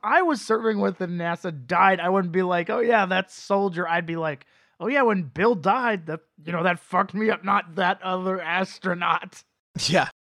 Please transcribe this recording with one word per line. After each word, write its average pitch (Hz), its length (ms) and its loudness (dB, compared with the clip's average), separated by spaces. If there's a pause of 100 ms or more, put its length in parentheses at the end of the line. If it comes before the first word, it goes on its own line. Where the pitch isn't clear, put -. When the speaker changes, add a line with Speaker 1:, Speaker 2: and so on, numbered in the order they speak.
Speaker 1:
I 277 180 4
was 311 200 0
serving 220 380 0
with 196 220 -2
in 175 160 -4
nasa 170 500 -6
died, 185 320 4
I 170 80 -2
wouldn't 185 240 2
be 185 120 2
like, 175 260 0
"Oh 220 100 0
yeah, 233 280 4
that 185 220 -2
soldier." 190 580 -2
I'd 170 180 0
be 165 120 -6
like, 156 280 -4 (340)
"Oh 180 80 -6
yeah, 277 160 2
when 208 200 2
Bill 196 320 2
died, 196 520 0
that, 160 140 -8 (220)
you 160 80 -10
know, 170 120 -2
that 175 160 0
fucked 190 340 -2
me 214 160 0
up, 202 160 -2
not 196 300 -2
that 190 260 0
other 185 400 -4
astronaut." 175 1000 -4 (440)
Speaker 2:
Yeah. 156 220 2 (240)